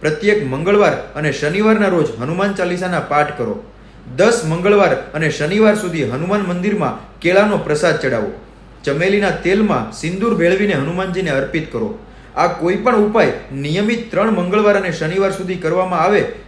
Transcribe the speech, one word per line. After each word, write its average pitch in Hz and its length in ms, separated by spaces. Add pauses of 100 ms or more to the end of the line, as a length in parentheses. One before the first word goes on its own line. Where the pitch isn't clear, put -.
પ્રત્યેક 190 460
મંગળવાર 165 480 (200)
અને 151 160
શનિવારના 208 560
રોજ 175 200 (140)
હનુમાન 180 320
ચાલીસાના 180 460
પાઠ 147 380
કરો. 110 260 (540)
દસ 202 280
મંગળવાર 180 480 (200)
અને 156 160
શનિવાર 202 460
સુધી 170 280
હનુમાન 175 440
મંદિરમાં 175 720
કેળાનો 196 380
પ્રસાદ 160 440
ચડાવો. 113 300 (520)
ચમેલીના 196 480
તેલમાં 170 600
સિંદૂર 196 440
ભેળવીને 190 380
હનુમાનજીને 175 560
અર્પિત 151 420
કરો. 110 280 (360)
આ 156 120
કોઈ - 280
પણ 226 200
ઉપાય 208 380 (280)
નિયમિત 208 500
ત્રણ 202 200
મંગળવાર 202 460
અને 190 140
શનિવાર 185 400
સુધી 185 240
કરવામાં 180 440
આવે 180 240 (240)